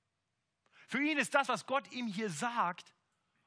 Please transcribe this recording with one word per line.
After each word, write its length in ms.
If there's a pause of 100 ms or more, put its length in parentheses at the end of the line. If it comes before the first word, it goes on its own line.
(880)
Für 160
ihn 160
ist 160
das, 140
was 180
Gott 260
ihm 140
hier 240
sagt, 640 (520)